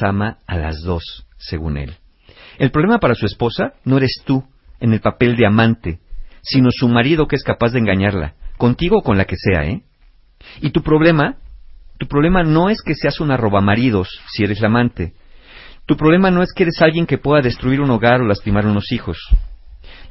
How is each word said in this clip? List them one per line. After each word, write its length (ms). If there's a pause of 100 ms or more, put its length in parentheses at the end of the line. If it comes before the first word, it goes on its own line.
ama 440
a 100
las 260
dos, 440 (100)
según 400
él. 180 (640)
El 120
problema 280
para 160
su 120
esposa 480 (100)
no 140
eres 260
tú, 180 (380)
en 120
el 80
papel 360
de 100
amante, 540 (420)
sino 300
su 160
marido 400
que 80
es 80
capaz 280
de 60
engañarla, 560 (240)
contigo 400
o 40
con 140
la 100
que 100
sea, 280
¿eh? 180 (800)
Y 100
tu 120
problema, 540 (600)
tu 100
problema 340
no 280
es 120
que 120
seas 260
una 160
robamaridos, 720 (240)
si 120
eres 160
la 80
amante. 440 (760)
Tu 100
problema 340
no 120
es 100
que 120
eres 180
alguien 240
que 120
pueda 240
destruir 380
un 100
hogar 300
o 60
lastimar 400
unos 260
hijos. 260 (920)